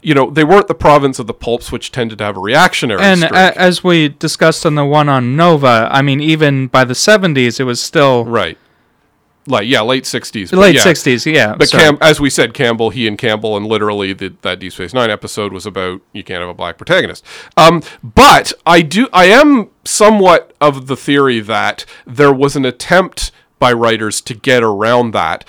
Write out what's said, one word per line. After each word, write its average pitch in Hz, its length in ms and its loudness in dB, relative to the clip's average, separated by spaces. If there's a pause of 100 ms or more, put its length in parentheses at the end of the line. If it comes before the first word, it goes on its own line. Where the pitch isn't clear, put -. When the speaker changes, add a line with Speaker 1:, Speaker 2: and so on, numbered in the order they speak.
Speaker 1:
you 151 120 -2
know, 135 140 2
they 151 140 0
weren't 190 240 4
the 165 80 -4
province 139 460 2
of 110 80 -8
the 117 60 -10
pulps, - 360 -8
which - 220 -10
tended 113 260 -6
to 107 60 -6
have 104 120 -6
a 95 40 -10
reactionary 131 600 0
Speaker 2:
And 190 200 2
Speaker 1:
streak. 165 120 0
Speaker 2:
a-, 185 240 2
as 180 280 0
we 170 240 2
discussed 160 580 -2
on 151 80 0
the 147 100 0
one 147 240 2
on 127 280 -2
Nova, 139 560 2
I 135 100 2
mean, 139 180 -2
even 147 460 0
by 131 160 0
the 123 140 -2
seventies, 156 640 0
it 135 40 -4
was 120 160 -4
still 135 440 0
Speaker 1:
Right. 104 340 -4 (880)
Like, 117 200 -2
yeah, 123 140 0
late 127 240 -2
sixties. - 460 -10
But 185 100 0
Speaker 2:
Late 190 160 6
Speaker 1:
yeah. 120 60 2
Speaker 2:
sixties, 131 440 0
yeah, 131 300 0
Speaker 1:
But - 140 0
Speaker 2:
so 135 80 0
Speaker 1:
Cam-, 151 240 2
as 151 180 2
we 143 80 0
said, 123 240 -2
Campbell, 117 380 -2
he 113 180 -4
and 104 80 -6
Campbell, 107 400 -4
and 101 100 -6
literally 104 460 -4
the, 92 300 -12
that 92 180 -6
Deep 92 120 -14
Space 90 200 -12
Nine 120 180 0
episode 104 420 -8
was 92 120 -14
about 95 380 -10 (100)
you 101 100 -14
can't 90 180 -12
have 87 100 -10
a 90 40 -16
black 90 220 -12
protagonist. 131 480 -4 (320)
Um, 165 260 4 (220)
but 185 480 4 (140)
I 170 160 4
do, 175 320 -2
I 180 100 4
am 254 460 4 (120)
somewhat 202 800 2
of 135 280 -2
the 135 80 -4
theory 139 440 0
that 104 460 -6 (200)
there 143 280 2
was 135 200 0
an 135 120 -2
attempt - 680 -2 (260)
by 123 140 2
writers 113 480 -2
to - 140 -12
get 123 280 0
around 113 500 0
that 87 360 -4